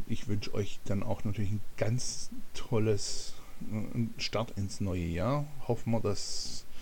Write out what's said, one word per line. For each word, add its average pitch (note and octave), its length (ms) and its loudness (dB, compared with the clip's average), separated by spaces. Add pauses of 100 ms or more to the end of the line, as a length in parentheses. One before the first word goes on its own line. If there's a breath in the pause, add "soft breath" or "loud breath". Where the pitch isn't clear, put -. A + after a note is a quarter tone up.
ich - 220 0
wünsche G#2 240 2
euch - 320 2
dann G2 180 2
auch G2 220 0
natürlich G#2 260 2
ein G#2+ 100 0 (140)
ganz - 540 0 (240)
tolles, - 800 2 (360 loud breath)
äh, A2 520 -2
Start A2 340 -2
ins G2+ 240 -4
neue F2+ 280 0
Jahr. A2+ 380 0 (220)
Hoffen A#2 240 0
wir, A2+ 80 2
dass - 640 0 (180 loud breath)